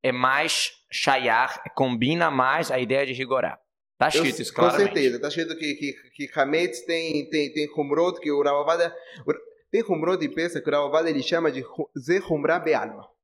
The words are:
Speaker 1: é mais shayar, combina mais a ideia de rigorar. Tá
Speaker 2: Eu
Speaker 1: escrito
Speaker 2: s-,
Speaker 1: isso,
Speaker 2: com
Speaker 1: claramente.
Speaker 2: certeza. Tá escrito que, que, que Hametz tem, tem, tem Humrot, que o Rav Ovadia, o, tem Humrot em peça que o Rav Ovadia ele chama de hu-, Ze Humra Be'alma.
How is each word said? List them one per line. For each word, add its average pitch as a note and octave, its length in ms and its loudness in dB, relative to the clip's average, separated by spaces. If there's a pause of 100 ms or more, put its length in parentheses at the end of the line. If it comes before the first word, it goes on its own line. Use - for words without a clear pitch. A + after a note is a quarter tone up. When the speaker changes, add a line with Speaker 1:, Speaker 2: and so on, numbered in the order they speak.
Speaker 1:
é C3 80 2
mais C3 600 0 (200)
shayar, B2+ 680 2 (120)
combina C3+ 560 2
mais C#3 400 2
a C3 100 0
ideia C3 260 0
de B2+ 80 -8
rigorar. B2+ 440 -2 (400)
Tá C#3 100 4
Speaker 2:
Eu - 20 4
Speaker 1:
escrito E3 240 2
Speaker 2:
s-, - 100 -8
Speaker 1:
isso, - 100 -8
Speaker 2:
com - 80 0
Speaker 1:
claramente. F3 320 4
Speaker 2:
certeza. B2+ 280 2
Tá C#3+ 80 -4
escrito D#3+ 280 -4
que, D3+ 180 -4
que, C#3+ 520 -10
que - 120 -4
Hametz D#3+ 460 0
tem, E3 440 -2
tem, D3 240 0
tem D3+ 140 -2 (100)
Humrot, D#3+ 420 0
que D3 120 -4
o C#3+ 120 2
Rav C#3+ 180 2
Ovadia, E3 300 2 (360)
o, - 40 0 (400)
tem A3 160 2
Humrot E3 380 0
em C#3+ 80 -6
peça E3 260 -2
que - 80 -4
o C#3+ 60 0
Rav D3 140 2
Ovadia D#3+ 240 2
ele C#3 100 0
chama E3 300 0
de C3 100 -8
hu-, - 340 -8
Ze D#3 320 0
Humra D#3 300 0
Be'alma. A2+ 480 -2 (180)